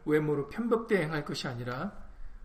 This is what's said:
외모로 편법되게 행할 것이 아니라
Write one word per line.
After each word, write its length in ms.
외모로 440
편법되게 540
행할 200
것이 240
아니라 460